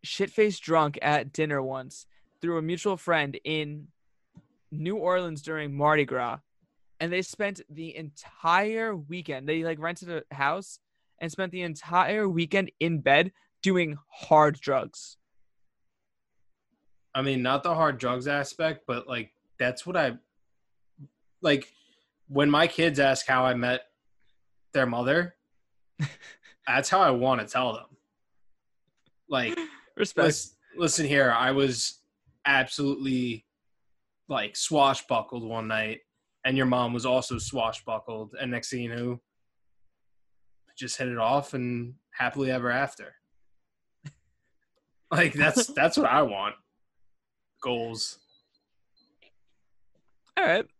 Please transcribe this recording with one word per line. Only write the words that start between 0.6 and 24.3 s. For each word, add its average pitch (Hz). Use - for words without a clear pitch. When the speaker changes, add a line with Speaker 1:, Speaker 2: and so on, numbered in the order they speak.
Speaker 1:
drunk 156
at 143
dinner 147
once 131
through 170
a 160
mutual 175
friend 156
in 151
New 156
Orleans 175
during 151
Mardi 147
Gras. 127
And 170
they 185
spent 196
the 156
entire 202
weekend, 147
they, 165
like, 160
rented 170
a 156
house 151
and 165
spent 180
the 185
entire 175
weekend 175
in 165
bed 147
doing 175
hard 151
drugs. -
Speaker 2:
I 135
mean, 135
not 131
the 170
hard 151
drugs 127
aspect, 151
but, 123
like, 120
that's 123
what 180
I, 131
like, 147
when 143
my 151
kids 160
ask 135
how 131
I 127
met 123